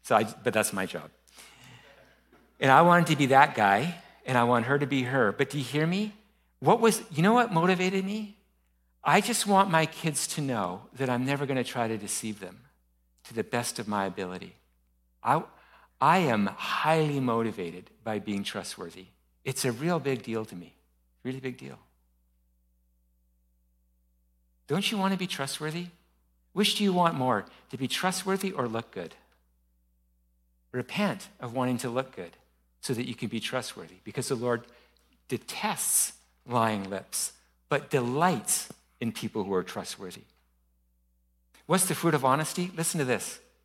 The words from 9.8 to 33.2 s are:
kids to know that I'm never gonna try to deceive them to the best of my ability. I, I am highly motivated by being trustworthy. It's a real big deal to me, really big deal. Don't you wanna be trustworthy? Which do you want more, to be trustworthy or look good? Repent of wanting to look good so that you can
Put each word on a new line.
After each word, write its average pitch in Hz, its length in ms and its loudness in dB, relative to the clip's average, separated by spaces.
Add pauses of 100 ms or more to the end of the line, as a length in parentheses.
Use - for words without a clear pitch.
kids - 480 -4
to 160 60 -4
know 104 420 -4 (120)
that 127 140 -2
I'm 123 160 0
never 139 220 -2
gonna 131 160 -2
try 120 240 -4
to 110 100 -2
deceive 104 440 -6
them 90 180 -14 (680)
to - 80 -20
the 113 120 -4
best - 340 -4
of 107 80 -8
my 104 200 -2
ability. 92 500 -8 (680)
I, 147 220 2 (580)
I 165 160 6
am 113 280 2
highly 151 760 0
motivated 107 680 -2 (140)
by 107 160 -4
being 101 240 -4
trustworthy. 92 640 -10 (380)
It's 135 200 -6
a 131 60 2
real 156 300 -2
big 131 240 -4
deal 110 200 -4
to 98 120 -14
me, 85 180 -16 (480)
really 131 160 -8
big 127 200 -10
deal. 135 200 -16 (3000)
Don't 190 240 0
you 220 80 -2
wanna 190 180 2
be 180 120 -6
trustworthy? 156 580 -6 (680)
Which 208 200 2
do 208 80 -2
you 196 100 4
want 175 220 2
more, 127 320 0 (240)
to 127 60 -10
be 131 100 -4
trustworthy 190 640 -2
or 131 160 -4
look 113 240 -6
good? 87 240 -12 (1600)
Repent 127 560 -4 (100)
of 120 160 -10
wanting 127 240 0
to 131 100 -6
look 131 280 -6
good 87 200 -14 (440)
so 131 140 -4
that 123 120 -4
you 120 80 -8
can 113 140 -8